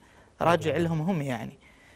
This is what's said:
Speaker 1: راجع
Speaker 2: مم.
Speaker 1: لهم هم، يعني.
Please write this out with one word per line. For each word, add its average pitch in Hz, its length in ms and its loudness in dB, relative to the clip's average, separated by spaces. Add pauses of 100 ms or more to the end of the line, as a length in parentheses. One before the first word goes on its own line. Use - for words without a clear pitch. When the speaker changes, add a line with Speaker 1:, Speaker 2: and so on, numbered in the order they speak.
(400)
Speaker 1:
راجع 160 320 2
Speaker 2:
مم. 147 60 0
Speaker 1:
لهم 165 220 0
هم، 165 220 0
يعني. 131 300 -6 (440)